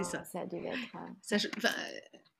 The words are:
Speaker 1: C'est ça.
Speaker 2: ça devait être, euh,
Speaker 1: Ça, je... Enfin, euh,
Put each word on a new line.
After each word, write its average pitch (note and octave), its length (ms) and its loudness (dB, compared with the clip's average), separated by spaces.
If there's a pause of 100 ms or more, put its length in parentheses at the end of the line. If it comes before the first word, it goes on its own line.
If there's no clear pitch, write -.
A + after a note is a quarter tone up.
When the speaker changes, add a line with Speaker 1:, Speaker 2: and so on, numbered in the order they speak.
Speaker 1:
C'est F3 140 0
ça. - 80 -4
Speaker 2:
ça - 200 -4
devait E3+ 240 -2
être, B3 260 -4
euh, E3+ 40 -8 (220)
Speaker 1:
Ça, - 160 4
je... G#3+ 100 4 (100)
Enfin, A3 120 6
euh, - 480 -4 (220)